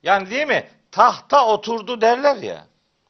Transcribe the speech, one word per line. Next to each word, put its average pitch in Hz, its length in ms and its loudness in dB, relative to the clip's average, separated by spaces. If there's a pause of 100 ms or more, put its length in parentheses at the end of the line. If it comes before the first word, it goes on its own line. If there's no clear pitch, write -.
Yani 190 260 0
değil 277 180 -4
mi? 202 220 -2 (220)
Tahta 240 540 2
oturdu 220 560 -4
derler 254 340 2
ya. 95 300 -12 (440)